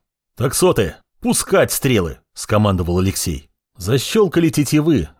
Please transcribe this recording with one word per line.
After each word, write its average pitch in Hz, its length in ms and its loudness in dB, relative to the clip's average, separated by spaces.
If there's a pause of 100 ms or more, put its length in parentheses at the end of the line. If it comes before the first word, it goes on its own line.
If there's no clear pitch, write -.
(360)
"Таксоты, 131 600 0 (240)
пускать 185 500 0
стрелы!" — 98 480 -2 (160)
скомандовал 92 640 0
Алексей. 92 520 -4 (260)
Защёлкали 160 720 0
тетивы, 147 720 0